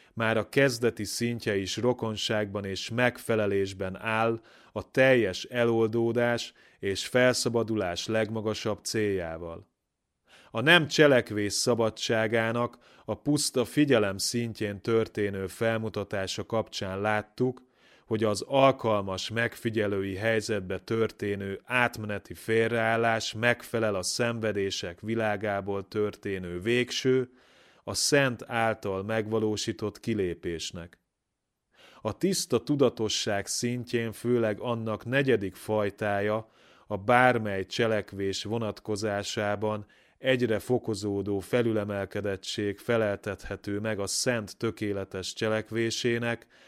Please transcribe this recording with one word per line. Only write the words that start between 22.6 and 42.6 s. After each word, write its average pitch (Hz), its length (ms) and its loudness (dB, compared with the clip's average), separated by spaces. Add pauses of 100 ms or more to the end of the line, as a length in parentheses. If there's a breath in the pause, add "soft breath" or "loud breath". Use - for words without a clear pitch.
megfelel 113 640 0
a 92 80 -2
szenvedések 101 1000 -2
világából 101 880 -2
történő 95 720 -4
végső, 123 680 2 (540 soft breath)
a 98 100 -6
Szent 135 520 2
által 110 560 -2
megvalósított 107 960 -2
kilépésnek. 87 1000 -6 (1000 loud breath)
A 107 180 -4
tiszta 180 440 0
tudatosság 113 840 0
szintjén 120 680 -4
főleg 113 480 0
annak 113 440 -4
negyedik 117 500 0
fajtája, 104 960 -2 (360 soft breath)
a 107 100 -4
bármely 110 720 4
cselekvés 101 760 -2
vonatkozásában 104 1400 -4 (320 soft breath)
egyre 123 400 2
fokozódó 101 800 -2
felülemelkedettség 101 1400 -2